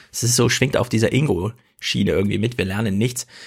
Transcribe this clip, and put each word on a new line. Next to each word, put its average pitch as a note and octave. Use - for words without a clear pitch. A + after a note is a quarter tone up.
Es -
ist A#2+
so, A#2+
schwingt C3
auf -
dieser A2+
Ingo-Schiene G2
irgendwie G2
mit, A#2
wir F#2+
lernen G2
nichts. B2